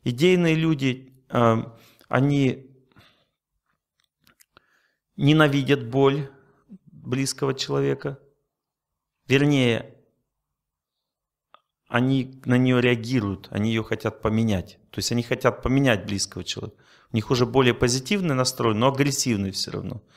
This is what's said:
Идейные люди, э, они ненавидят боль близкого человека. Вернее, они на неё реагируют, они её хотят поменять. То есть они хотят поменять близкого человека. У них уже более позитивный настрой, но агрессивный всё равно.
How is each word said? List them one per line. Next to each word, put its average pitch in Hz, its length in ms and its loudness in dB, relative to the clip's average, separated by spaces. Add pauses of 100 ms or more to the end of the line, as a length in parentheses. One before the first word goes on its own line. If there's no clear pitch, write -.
Идейные 165 520 2
люди, 139 580 -2 (160)
э, 117 340 2 (460)
они 135 560 0 (2500)
ненавидят 143 760 2
боль 139 400 2 (600)
близкого 135 640 -4
человека. 139 640 -4 (1080)
Вернее, 131 680 2 (1900)
они 131 580 -2
на 123 120 2
неё 127 220 4
реагируют, 117 720 0
они 104 180 -2
её 113 140 -2
хотят - 380 -6
поменять. 110 580 -2 (120)
То - 80 -10
есть - 120 -4
они 117 120 -2
хотят 120 400 -2
поменять 123 420 2
близкого 98 380 -6
человека. - 340 -12 (340)
У - 40 -4
них 110 160 -2
уже 123 140 2
более 123 280 4
позитивный 131 640 -2
настрой, 120 400 0
но 113 120 2
агрессивный 127 640 0
всё - 200 -8
равно. 98 300 -10 (160)